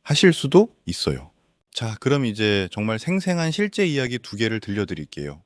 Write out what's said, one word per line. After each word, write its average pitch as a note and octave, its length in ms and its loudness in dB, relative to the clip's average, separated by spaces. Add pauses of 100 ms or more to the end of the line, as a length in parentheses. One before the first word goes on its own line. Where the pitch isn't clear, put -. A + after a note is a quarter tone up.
하실 E3+ 320 6
수도 F3 420 4 (100)
있어요. C#2 460 -4 (400)
자, A2+ 280 -6
그럼 C3+ 260 0
이제 G#2 460 2
정말 A2 280 -4
생생한 F3 520 -2
실제 G3+ 340 -2
이야기 C3 320 -2
두 - 180 -12
개를 A2 240 0
들려드릴게요. D#2+ 880 -6